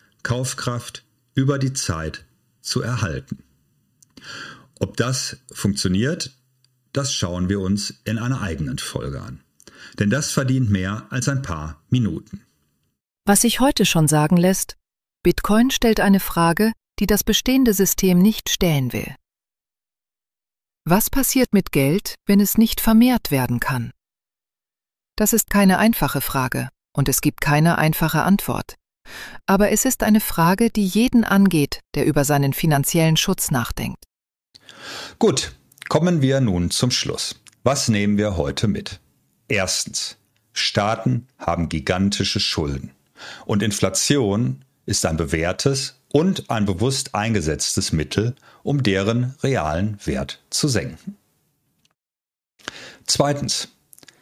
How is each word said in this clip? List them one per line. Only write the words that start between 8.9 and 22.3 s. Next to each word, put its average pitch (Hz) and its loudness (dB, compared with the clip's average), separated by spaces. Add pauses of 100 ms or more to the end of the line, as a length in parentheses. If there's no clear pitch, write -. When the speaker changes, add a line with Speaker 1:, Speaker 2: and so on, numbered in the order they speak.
Speaker 1:
an. - -16 (580)
Denn 101 2
das 143 0
verdient 131 0
mehr 98 -2
als 131 -4
ein 135 -2
paar 80 -8
Minuten. 101 -2 (840)
Speaker 2:
Was 202 4
sich 233 0
heute 262 2
schon 160 4
sagen 151 4
lässt, 185 0 (460)
Bitcoin 214 2
stellt 220 2
eine 196 4
Frage, 170 0 (260)
die 208 0
das 202 2
bestehende 247 2
System 185 2
nicht 208 2
stellen 143 0
will. - -8 (1700)
Was 175 2
passiert 262 2
mit 196 2
Geld, 143 0 (120)
wenn 202 6